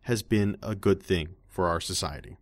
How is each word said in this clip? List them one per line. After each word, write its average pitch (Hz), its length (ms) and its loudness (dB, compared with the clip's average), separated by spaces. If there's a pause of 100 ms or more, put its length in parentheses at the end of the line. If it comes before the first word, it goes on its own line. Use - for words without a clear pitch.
has 117 200 -2
been 104 400 2
a 107 120 -6
good 98 280 2
thing 87 340 -2 (100)
for 90 220 0
our 82 120 0
society. 76 600 -8